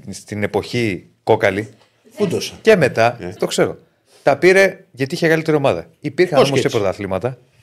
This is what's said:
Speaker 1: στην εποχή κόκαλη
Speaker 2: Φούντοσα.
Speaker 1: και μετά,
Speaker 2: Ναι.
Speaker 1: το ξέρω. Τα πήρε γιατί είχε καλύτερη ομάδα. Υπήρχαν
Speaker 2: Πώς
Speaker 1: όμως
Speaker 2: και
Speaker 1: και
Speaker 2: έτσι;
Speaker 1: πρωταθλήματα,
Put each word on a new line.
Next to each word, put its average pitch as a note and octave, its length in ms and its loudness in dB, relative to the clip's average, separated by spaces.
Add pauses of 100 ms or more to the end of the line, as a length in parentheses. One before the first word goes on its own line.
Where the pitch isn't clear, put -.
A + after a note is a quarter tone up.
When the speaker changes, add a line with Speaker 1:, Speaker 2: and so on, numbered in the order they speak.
Speaker 1:
στην G#2 340 -8
εποχή G2+ 640 -4 (180)
κόκαλη G#2+ 460 0 (420)
Speaker 2:
Φούντοσα. E3 500 -4
Speaker 1:
και A3 140 6
μετά, A#2+ 440 2
Speaker 2:
Ναι. F2+ 140 -10
Speaker 1:
το F3+ 120 -4
ξέρω. B2+ 320 -2 (460)
Τα C#3 140 4
πήρε F#3 540 4
γιατί C3+ 240 -6
είχε E3 120 -2
καλύτερη D#3+ 300 0
ομάδα. A2 280 -2 (140)
Υπήρχαν E3+ 400 -2
Speaker 2:
Πώς C3 80 4
Speaker 1:
όμως C3 140 0
Speaker 2:
και - 0 -
Speaker 1:
και C#3 60 0
Speaker 2:
έτσι; A#2+ 120 -2
Speaker 1:
πρωταθλήματα, G2 580 -4 (240)